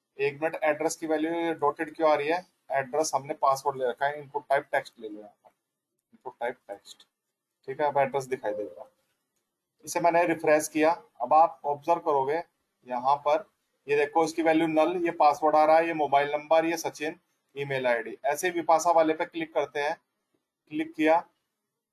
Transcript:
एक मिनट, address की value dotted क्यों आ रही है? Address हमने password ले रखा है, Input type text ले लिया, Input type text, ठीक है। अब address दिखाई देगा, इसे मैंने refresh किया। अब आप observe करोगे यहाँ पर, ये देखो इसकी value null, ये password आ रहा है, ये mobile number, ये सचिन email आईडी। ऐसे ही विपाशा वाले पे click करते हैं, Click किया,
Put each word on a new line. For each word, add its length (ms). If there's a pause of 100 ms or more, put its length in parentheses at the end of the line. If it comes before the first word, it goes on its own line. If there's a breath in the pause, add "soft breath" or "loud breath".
(180)
एक 240
मिनट, 220
address 320
की 120
value 520
dotted 360
क्यों 160
आ 40
रही 120
है? 180 (260)
Address 440
हमने 200
password 420
ले 120
रखा 160
है, 140
Input 300
type 220
text 280
ले 100
लिया, 160
Input 1160
type 180 (100)
text, 380 (640)
ठीक 140
है। 60
अब 120
address 260
दिखाई 280
देगा, 340 (1000)
इसे 140
मैंने 260
refresh 440
किया। 220 (300)
अब 120
आप 320
observe 360
करोगे 400 (460)
यहाँ 300
पर, 280 (420)
ये 100
देखो 280
इसकी 180
value 240
null, 300
ये 160
password 420
आ 100
रहा 120
है, 100
ये 80
mobile 360
number, 340
ये 140
सचिन 400 (360)
email 320
आईडी। 380
ऐसे 220
ही 60
विपाशा 380
वाले 220
पे 120
click 280
करते 280
हैं, 140 (760)
Click 220
किया, 260 (720)